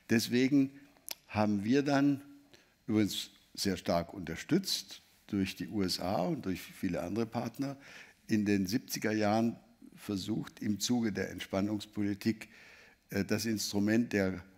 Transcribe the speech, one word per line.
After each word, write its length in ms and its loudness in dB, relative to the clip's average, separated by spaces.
Deswegen 640 4
haben 360 0
wir 180 2
dann, 400 2
übrigens 440 0
sehr 240 -2
stark 360 0
unterstützt 880 -4
durch 280 -2
die 140 -8
U 120 -2
S 180 -2
A 240 0
und 220 -2
durch 160 -4
viele 400 -4
andere 240 -2
Partner, 520 -6
in 180 2
den 220 4
siebziger 440 -2
Jahren 440 2
versucht, 640 -6
im 180 -2
Zuge 320 0
der 200 -4
Entspannungspolitik, 1200 -2
äh, 140 0
das 220 0
Instrument 680 2
der 300 2